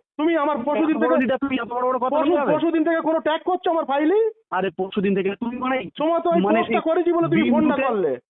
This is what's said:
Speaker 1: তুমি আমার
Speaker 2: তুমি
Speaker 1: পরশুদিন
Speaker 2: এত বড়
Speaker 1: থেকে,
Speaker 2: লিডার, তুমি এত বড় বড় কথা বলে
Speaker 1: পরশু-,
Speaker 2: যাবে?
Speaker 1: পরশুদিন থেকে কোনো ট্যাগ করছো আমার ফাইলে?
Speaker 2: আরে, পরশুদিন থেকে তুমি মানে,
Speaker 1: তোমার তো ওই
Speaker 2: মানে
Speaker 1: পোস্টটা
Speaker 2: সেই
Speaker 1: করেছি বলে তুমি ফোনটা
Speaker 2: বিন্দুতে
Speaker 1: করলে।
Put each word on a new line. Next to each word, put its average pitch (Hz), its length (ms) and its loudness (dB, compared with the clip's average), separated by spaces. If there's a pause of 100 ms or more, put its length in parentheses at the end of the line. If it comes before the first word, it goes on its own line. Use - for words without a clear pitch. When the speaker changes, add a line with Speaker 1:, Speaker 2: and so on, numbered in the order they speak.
(180)
Speaker 1:
তুমি 320 200 2
আমার 294 180 0
Speaker 2:
তুমি 240 100 -4
Speaker 1:
পরশুদিন 302 300 0
Speaker 2:
এত - 20 -4
বড় - 100 0
Speaker 1:
থেকে, 254 140 2
Speaker 2:
লিডার, 262 160 0
তুমি 269 180 -4
এত 233 120 -4
বড় 247 200 -4
বড় 254 120 0
কথা 254 100 -2
বলে 285 100 0
Speaker 1:
পরশু-, 311 160 2
Speaker 2:
যাবে? 285 180 0
Speaker 1:
পরশুদিন 320 300 0
থেকে 330 180 0
কোনো 320 180 0
ট্যাগ 311 220 -2
করছো 359 280 -2
আমার 330 160 -2
ফাইলে? 311 460 0 (200)
Speaker 2:
আরে, 190 260 -2
পরশুদিন 190 380 0
থেকে 196 200 -2
তুমি 240 220 -6
মানে, 254 260 -2 (140)
Speaker 1:
তোমার 330 240 0
তো 339 80 0
ওই 339 120 2
Speaker 2:
মানে 359 180 2
Speaker 1:
পোস্টটা 349 220 0
Speaker 2:
সেই 320 100 0
Speaker 1:
করেছি 339 220 2
বলে 330 140 0
তুমি 247 240 2
ফোনটা 311 240 2
Speaker 2:
বিন্দুতে 262 60 -2
Speaker 1:
করলে। 190 380 0 (120)